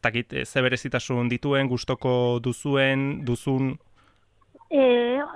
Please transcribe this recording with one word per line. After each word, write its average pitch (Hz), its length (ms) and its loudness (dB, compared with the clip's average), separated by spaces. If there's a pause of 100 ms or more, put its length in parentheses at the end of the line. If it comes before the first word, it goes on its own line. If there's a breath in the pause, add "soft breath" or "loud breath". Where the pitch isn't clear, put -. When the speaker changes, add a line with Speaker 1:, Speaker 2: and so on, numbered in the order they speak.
Speaker 1:
dakit, 117 300 -2
eh, - 100 -2
ze - 160 -2
berezitasun 123 720 0
dituen, 139 380 0
gustoko 123 760 0
duzuen, 135 800 0
duzun? 131 540 -2 (920 soft breath)
Speaker 2:
Eh, 254 540 2 (140)